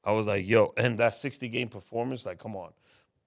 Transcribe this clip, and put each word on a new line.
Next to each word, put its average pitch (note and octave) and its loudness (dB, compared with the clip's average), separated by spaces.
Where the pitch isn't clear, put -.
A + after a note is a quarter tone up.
I G2+ 2
was G#2+ 2
like, G2+ 0
"Yo," A2 6
and A#2 2
that A#2 4
sixty B2+ -8
game A#2+ -4
performance, A#2+ -8
like, F2+ -10
come A2 -12
on. F2 -12